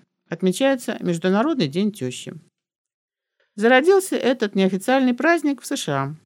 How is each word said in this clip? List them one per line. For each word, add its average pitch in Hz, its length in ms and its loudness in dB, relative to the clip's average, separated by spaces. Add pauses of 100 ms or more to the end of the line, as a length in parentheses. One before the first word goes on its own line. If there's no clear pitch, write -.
(280)
отмечается 247 720 -2
Международный 190 680 0
день 190 240 -2
тёщи. - 420 -10 (1200)
Зародился 285 640 4
этот 226 380 -2
неофициальный 202 600 2
праздник 294 480 0
в - 40 -18
С 277 100 -6
Ш - 160 -6
А 139 220 -2 (120)